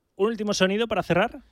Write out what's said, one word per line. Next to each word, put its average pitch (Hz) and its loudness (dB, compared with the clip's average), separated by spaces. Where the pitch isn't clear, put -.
¿Un 202 2
último 208 -4
sonido 202 2
para 202 -2
cerrar? 208 0